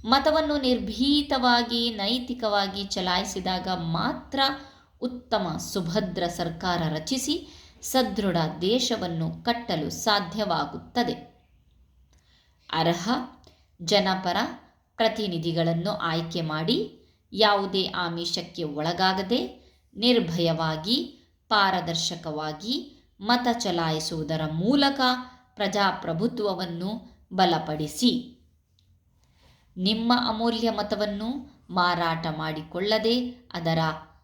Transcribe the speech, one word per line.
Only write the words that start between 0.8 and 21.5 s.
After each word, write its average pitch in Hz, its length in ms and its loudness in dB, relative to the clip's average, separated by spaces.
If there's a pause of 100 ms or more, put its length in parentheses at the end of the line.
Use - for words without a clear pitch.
ನೈತಿಕವಾಗಿ 208 920 -2
ಚಲಾಯಿಸಿದಾಗ 185 840 -2
ಮಾತ್ರ 185 720 -2 (600)
ಉತ್ತಮ 208 560 -2
ಸುಭದ್ರ 185 720 -2
ಸರ್ಕಾರ 175 600 -2
ರಚಿಸಿ 262 760 -4 (200)
ಸದೃಢ 202 540 0 (240)
ದೇಶವನ್ನು 180 840 0
ಕಟ್ಟಲು 190 460 -2
ಸಾಧ್ಯವಾಗುತ್ತದೆ. 202 1200 -2 (1600)
ಅರ್ಹ 170 380 0 (720)
ಜನಪರ 190 540 2 (600)
ಪ್ರತಿನಿಧಿಗಳನ್ನು 170 920 0
ಆಯ್ಕೆ 165 500 -2
ಮಾಡಿ, 165 580 -2 (340)
ಯಾವುದೇ 196 540 2
ಆಮಿಷಕ್ಕೆ 170 760 -6
ಒಳಗಾಗದೆ 180 1000 -2 (320)
ನಿರ್ಭಯವಾಗಿ, 170 1080 2 (440)
ಪಾರದರ್ಶಕವಾಗಿ 175 1600 -2 (140)